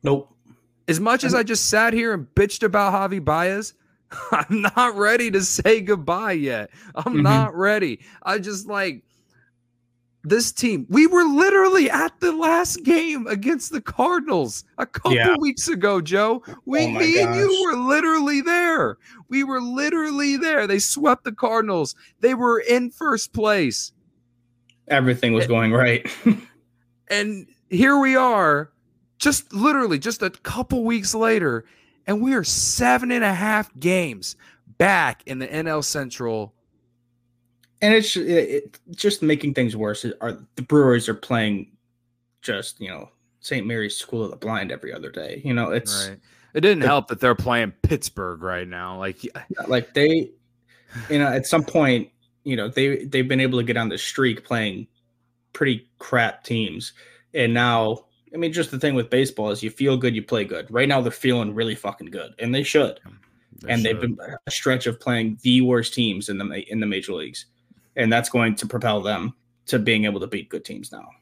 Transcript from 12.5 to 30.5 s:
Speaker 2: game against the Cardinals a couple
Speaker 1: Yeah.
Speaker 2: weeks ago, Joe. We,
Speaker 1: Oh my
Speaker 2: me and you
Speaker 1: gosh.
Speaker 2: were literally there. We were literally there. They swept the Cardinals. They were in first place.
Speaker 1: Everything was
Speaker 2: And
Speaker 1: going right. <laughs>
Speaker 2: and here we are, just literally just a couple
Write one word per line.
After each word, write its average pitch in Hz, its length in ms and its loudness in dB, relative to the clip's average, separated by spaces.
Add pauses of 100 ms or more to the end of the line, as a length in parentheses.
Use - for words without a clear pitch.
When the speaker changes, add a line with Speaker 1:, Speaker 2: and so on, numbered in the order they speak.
Speaker 2:
game 302 440 2
against 226 460 -2
the 294 100 -4
Cardinals 269 840 0 (140)
a - 80 -2
couple - 260 -2
Speaker 1:
Yeah. 117 260 4
Speaker 2:
weeks 285 300 -2
ago, 202 320 2
Joe. 208 420 0 (220)
We, 294 220 0
Speaker 1:
Oh - 20 0
my - 120 -2
Speaker 2:
me 330 220 4
and 370 140 0
you 403 120 2
Speaker 1:
gosh. 381 140 2
Speaker 2:
were 320 200 0
literally 294 580 2
there. 330 560 0 (320)
We 269 160 0
were 262 160 -4
literally 285 760 -2
there. 294 280 0
They 196 120 0
swept 277 460 0
the 233 80 -6
Cardinals. 214 640 -2 (260)
They 247 120 4
were 240 280 2
in 247 300 0
first 277 440 -4
place. 208 580 0 (960)
Speaker 1:
Everything 127 460 2
was 113 100 2
Speaker 2:
And 120 60 -2
Speaker 1:
going 113 220 2
right. 120 340 2 (180)
<laughs> - 840 -4
Speaker 2:
and 208 380 -4 (220)
here 269 300 6
we 262 180 4
are, 185 540 2 (480)
just - 340 -2
literally 226 460 2
just 220 240 -4
a 190 80 -2
couple 247 540 -4